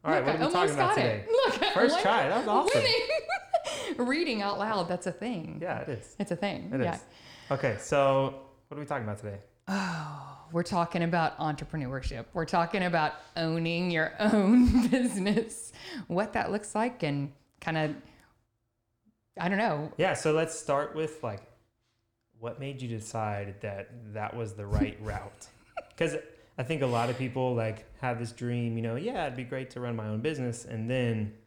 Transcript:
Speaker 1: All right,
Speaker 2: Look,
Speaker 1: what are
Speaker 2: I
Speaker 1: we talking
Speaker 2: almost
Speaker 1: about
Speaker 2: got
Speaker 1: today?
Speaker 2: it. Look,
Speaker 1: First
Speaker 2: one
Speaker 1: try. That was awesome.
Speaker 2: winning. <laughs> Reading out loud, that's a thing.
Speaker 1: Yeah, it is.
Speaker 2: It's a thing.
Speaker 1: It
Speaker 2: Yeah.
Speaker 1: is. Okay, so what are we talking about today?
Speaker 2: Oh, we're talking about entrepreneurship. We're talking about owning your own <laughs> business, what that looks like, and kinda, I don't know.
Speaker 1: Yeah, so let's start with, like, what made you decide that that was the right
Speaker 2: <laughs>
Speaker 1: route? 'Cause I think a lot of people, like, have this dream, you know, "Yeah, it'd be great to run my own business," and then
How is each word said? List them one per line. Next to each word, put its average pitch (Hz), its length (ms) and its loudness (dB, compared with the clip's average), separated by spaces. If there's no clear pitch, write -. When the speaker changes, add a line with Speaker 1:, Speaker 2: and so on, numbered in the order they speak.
Speaker 1:
All 156 80 4
right, 139 120 4
Speaker 2:
Look, 147 140 2
Speaker 1:
what - 20 0
are - 20 2
Speaker 2:
I 269 40 2
Speaker 1:
we 330 60 0
talking 359 40 2
Speaker 2:
almost 392 180 4
Speaker 1:
about 359 140 4
Speaker 2:
got 415 80 4
Speaker 1:
today? - 300 2
Speaker 2:
it. 440 40 -4
Look, 403 120 2
Speaker 1:
First 277 200 6
Speaker 2:
one 370 80 2
Speaker 1:
try. 226 260 4
That 208 100 2
was 233 100 -2
awesome. 359 340 4
Speaker 2:
winning. 539 1300 -2
<laughs> - 0 -
Reading 269 340 0
out 202 160 -2
loud, 202 300 0
that's 180 180 -2
a 180 60 -2
thing. 165 500 -6
Speaker 1:
Yeah, 160 180 -4
it - 100 -6
is. - 280 -8
Speaker 2:
It's 196 120 -2
a 170 60 2
thing. 196 380 -4
Speaker 1:
It - 60 0
Speaker 2:
Yeah. 170 160 2
Speaker 1:
is. - 40 -10
Okay, 131 300 0
so 139 600 4
what 143 80 -12
are 147 40 -8
we 143 60 -8
talking 135 180 -4
about 104 140 -4
today? 101 200 -10
Speaker 2:
Oh, 156 680 -6
we're 170 100 0
talking 170 400 0
about 170 360 2
entrepreneurship. 139 960 -4
We're 165 140 -2
talking 175 380 2
about 160 280 2
owning 165 540 0
your 160 280 2
own 220 680 6
<laughs> - 0 -
business, 208 840 2
what 196 260 0
that 208 180 0
looks 208 220 -4
like, 240 280 0
and 143 300 0
kinda, 156 340 0
I 170 100 0
don't 196 100 2
know. 165 400 0
Speaker 1:
Yeah, 165 160 4
so 156 180 2
let's 160 260 2
start 147 360 0
with, 156 280 -4
like, 104 200 -6
what 120 200 -8
made 135 200 -8
you 127 80 -6
decide 104 760 -4
that 98 260 -8
that 107 220 -6
was 110 180 -6
the 104 100 -10
right 110 340 0
Speaker 2:
<laughs> 107 40 -14
Speaker 1:
route? 101 460 -10
'Cause 156 180 0
I 131 60 -4
think 139 200 -2
a 135 40 2
lot 120 240 2
of 123 80 -2
people, 127 380 0
like, 110 280 -2
have 123 200 -2
this 117 100 -6
dream, 120 460 -2
you 113 60 -2
know, 117 120 -2
"Yeah, 185 320 -4
it'd 123 100 -6
be 131 60 -6
great 131 280 -6
to 123 100 -10
run 120 160 -4
my 110 100 -4
own 107 140 -2
business," 127 440 -2
and 113 260 -6
then 117 440 0